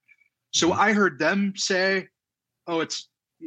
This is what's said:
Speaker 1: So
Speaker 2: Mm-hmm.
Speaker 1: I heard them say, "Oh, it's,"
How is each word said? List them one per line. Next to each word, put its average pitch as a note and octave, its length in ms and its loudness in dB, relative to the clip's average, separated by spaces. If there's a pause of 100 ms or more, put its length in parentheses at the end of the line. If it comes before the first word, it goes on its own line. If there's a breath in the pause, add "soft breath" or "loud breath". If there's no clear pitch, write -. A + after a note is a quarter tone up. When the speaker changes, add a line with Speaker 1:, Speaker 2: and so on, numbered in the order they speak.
(540 soft breath)
Speaker 1:
So E3+ 160 2
Speaker 2:
Mm-hmm. F3 100 0
Speaker 1:
I G#3 140 4
heard F3+ 240 2
them G3 360 0
say, F#3+ 540 -2 (580)
"Oh, E3 140 -2
it's," - 280 -8 (380)